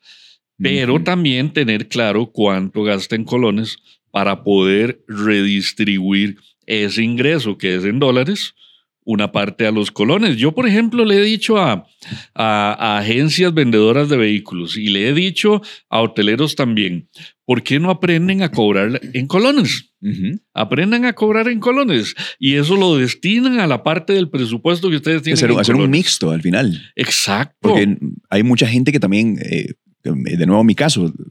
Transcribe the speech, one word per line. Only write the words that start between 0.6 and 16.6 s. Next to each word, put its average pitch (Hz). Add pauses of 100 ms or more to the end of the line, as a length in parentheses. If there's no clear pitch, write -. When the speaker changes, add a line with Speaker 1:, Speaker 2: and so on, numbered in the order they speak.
Speaker 2:
Ujú. 165
Speaker 1:
también 147
tener 113
claro 113
cuánto 98
gasta 104
en 110
colones 110 (340)
para 98
poder 101
redistribuir 101 (280)
ese 104
ingreso 123
que 92
es 92
en 110
dólares, 143 (540)
una 104
parte 101
a 107
los 104
colones. 151
Yo, 143
por 254
ejemplo, 226
le 202
he 202
dicho 214
a, 123 (460)
a, 104
a 104
agencias 147
vendedoras 123
de 143
vehículos 101
y 107
le 101
he 135
dicho 196 (280)
a 113
hoteleros 113
también, 104 (380)